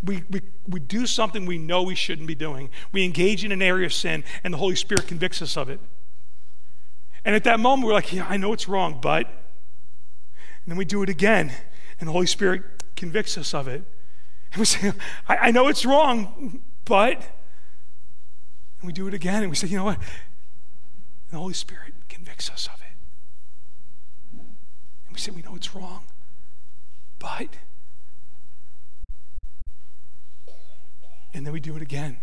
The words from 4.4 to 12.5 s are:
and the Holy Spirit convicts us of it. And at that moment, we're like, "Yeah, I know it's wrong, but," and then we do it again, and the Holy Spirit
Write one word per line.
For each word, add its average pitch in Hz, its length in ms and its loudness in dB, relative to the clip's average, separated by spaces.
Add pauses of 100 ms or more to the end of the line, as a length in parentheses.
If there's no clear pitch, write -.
and 185 80 0
the 165 60 -2
Holy 185 180 0
Spirit - 300 2
convicts 180 340 -2
us 156 160 0
of 135 140 0
it. 139 100 -2 (1400)
And 208 120 2
at 214 80 2
that 233 160 4
moment, 254 260 2
we're 214 80 2
like, 196 180 2
"Yeah, 180 160 0
I 196 100 0
know 196 160 0
it's - 140 -2
wrong, 175 320 0
but," - 280 0
and - 1400 -2
then 170 120 0
we 190 80 0
do 202 180 0
it 190 60 0
again, 180 420 2 (480)
and 170 80 -2
the 156 60 0
Holy 180 120 2
Spirit 185 380 0 (320)